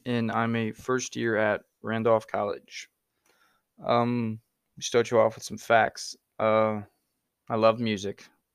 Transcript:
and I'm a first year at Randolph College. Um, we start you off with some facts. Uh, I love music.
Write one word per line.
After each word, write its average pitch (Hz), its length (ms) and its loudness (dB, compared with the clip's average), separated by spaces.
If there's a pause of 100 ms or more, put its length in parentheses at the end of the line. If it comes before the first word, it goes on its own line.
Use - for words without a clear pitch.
and 117 240 -2
I'm 117 240 0
a 113 160 -2
first - 440 -4
year 117 220 0
at 107 240 2 (220)
Randolph 110 420 2
College. - 640 -6 (960)
Um, 120 540 0 (360)
we - 60 -20
start - 300 0
you 117 80 6
off 110 160 4
with - 80 -16
some - 160 -12
facts. - 560 0 (240)
Uh, 110 420 2 (680)
I 120 100 -4
love 113 220 4
music. 104 460 -4 (300)